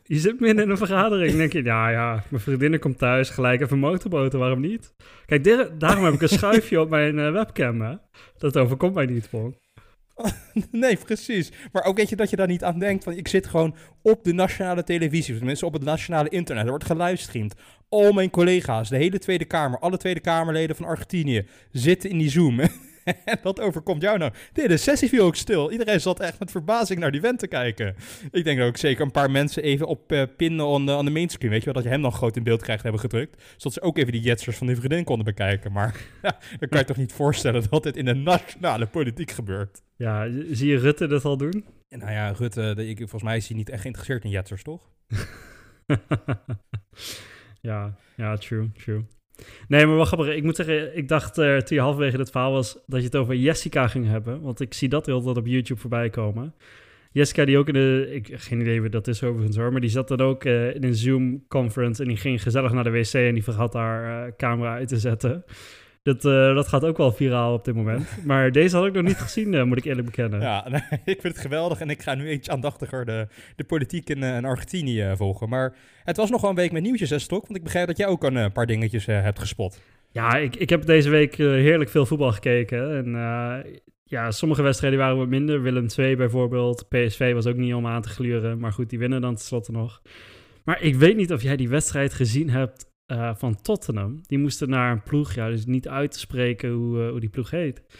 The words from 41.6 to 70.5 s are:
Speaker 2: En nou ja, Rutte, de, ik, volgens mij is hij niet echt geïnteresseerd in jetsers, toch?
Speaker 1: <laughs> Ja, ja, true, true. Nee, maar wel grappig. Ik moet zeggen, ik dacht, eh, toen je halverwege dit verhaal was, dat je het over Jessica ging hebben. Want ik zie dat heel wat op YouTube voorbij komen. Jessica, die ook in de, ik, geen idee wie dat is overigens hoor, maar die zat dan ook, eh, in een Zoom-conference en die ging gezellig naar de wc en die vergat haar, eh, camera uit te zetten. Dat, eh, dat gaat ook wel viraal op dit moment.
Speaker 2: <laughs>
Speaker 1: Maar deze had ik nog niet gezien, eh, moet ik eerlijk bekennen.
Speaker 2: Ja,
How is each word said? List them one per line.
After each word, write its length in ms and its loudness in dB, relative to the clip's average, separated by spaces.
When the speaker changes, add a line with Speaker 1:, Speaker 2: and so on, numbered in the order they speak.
Speaker 2:
En 100 -18
nou 120 -8
ja, 200 -2
Rutte, 440 -4
de, 120 -6
ik, 100 -10
volgens 260 -10
mij 140 -2
is 100 -6
hij 100 -8
niet 120 -8
echt 120 -10
geïnteresseerd 420 -8
in 60 -6
jetsers, 340 -6
toch? 260 -16
Speaker 1:
<laughs> 880 -8
Ja, 340 -6
ja, 220 -4
true, 340 -4
true. 220 -4
Nee, 180 8
maar 100 6
wel 100 6
grappig. 300 0
Ik 80 -4
moet 120 2
zeggen, 420 -2
ik 100 -4
dacht, 300 0
eh, 200 4
toen 200 0
je 60 4
halverwege 340 0
dit 140 -4
verhaal 200 0
was, 260 -2
dat 120 -2
je 60 0
het 100 -2
over 200 2
Jessica 520 2
ging 200 0
hebben. 340 -2
Want 180 -8
ik 140 -6
zie 160 -2
dat 160 0
heel 180 0
wat 140 0
op 100 -2
YouTube 320 -2
voorbij 300 -4
komen. 440 -6
Jessica, 340 4
die 120 6
ook 100 4
in 60 0
de, 380 4
ik, 220 -10
geen 280 -4
idee 200 2
wie 80 -2
dat 180 -4
is 160 -4
overigens 340 0
hoor, 140 0
maar 100 0
die 80 2
zat 180 0
dan 140 -2
ook, 220 2
eh, 320 0
in 80 -8
een 120 2
Zoom-conference 1080 0
en 60 -2
die 100 -2
ging 260 -2
gezellig 300 2
naar 100 2
de 80 0
wc 220 0
en 200 4
die 100 0
vergat 300 -2
haar, 540 -6
eh, 100 -14
camera 360 -2
uit 140 -6
te 120 -2
zetten. 440 -2
Dat, 220 0
eh, 60 4
dat 120 2
gaat 180 2
ook 120 0
wel 140 4
viraal 420 0
op 120 -4
dit 100 -2
moment. 320 -2
Speaker 2:
<laughs> 80 -10
Speaker 1:
Maar 260 4
deze 240 6
had 100 4
ik 80 -2
nog 100 0
niet 140 2
gezien, 360 -4
eh, 100 4
moet 140 2
ik 80 -4
eerlijk 200 -4
bekennen. 360 -4
Speaker 2:
Ja, 240 -2